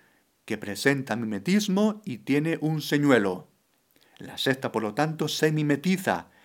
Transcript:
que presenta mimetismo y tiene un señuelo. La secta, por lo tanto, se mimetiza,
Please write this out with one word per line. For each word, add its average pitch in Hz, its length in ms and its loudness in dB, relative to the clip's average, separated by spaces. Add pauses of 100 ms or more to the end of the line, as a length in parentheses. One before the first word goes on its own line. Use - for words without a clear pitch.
(440)
que 107 140 -6
presenta 113 580 -2
mimetismo 185 880 0
y 208 140 -8
tiene 151 420 0
un 156 220 -2
señuelo. 123 680 2 (680)
La - 200 -14
secta, 135 320 0
por 110 120 0
lo 107 120 -4
tanto, 156 320 -2
se 160 240 0
mimetiza, 147 800 0 (160)